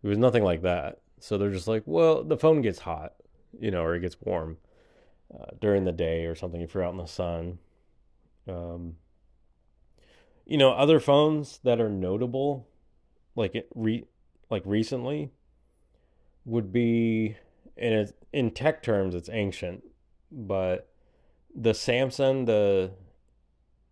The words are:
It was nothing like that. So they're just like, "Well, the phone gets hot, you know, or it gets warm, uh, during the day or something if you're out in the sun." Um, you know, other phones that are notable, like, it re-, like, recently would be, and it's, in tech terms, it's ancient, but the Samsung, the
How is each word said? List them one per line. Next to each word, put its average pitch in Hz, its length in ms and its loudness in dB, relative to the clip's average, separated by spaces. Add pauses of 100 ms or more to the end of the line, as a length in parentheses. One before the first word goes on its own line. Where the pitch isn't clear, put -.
It 104 60 -4
was 101 100 2
nothing 117 260 4
like 87 180 2
that. 87 380 -2 (200)
So - 180 -4
they're 101 140 0
just 92 160 -6
like, 110 180 0
"Well, 160 380 4
the 156 140 0
phone 156 240 4
gets 101 180 -2
hot, 78 340 -10 (440)
you 107 120 -4
know, 87 120 -2
or 82 120 0
it 87 60 -2
gets 87 200 -6
warm, 82 380 -6 (760)
uh, - 120 -16 (140)
during 101 240 2
the 90 80 0
day 82 340 -2
or 82 80 -4
something 85 280 -8
if 82 120 -12
you're 92 100 -2
out 87 80 -4
in 92 60 -10
the 87 80 -10
sun." 87 520 -6 (880)
Um, 87 480 -10 (1500)
you 151 120 0
know, 131 140 8
other 151 280 6
phones 151 640 2
that 120 160 4
are 107 100 2
notable, 120 760 -2 (680)
like, 104 200 -2
it 120 200 -6
re-, 110 320 -2 (440)
like, 101 160 -4
recently 123 680 -2 (1120)
would 113 280 -4
be, 113 640 2 (400)
and 113 180 0
it's, 104 180 0 (200)
in 127 180 0
tech 151 320 -2
terms, 98 320 0
it's 85 140 -8
ancient, 98 540 -6 (480)
but 95 580 -4 (680)
the 113 180 2
Samsung, 131 760 0
the 98 460 4 (1000)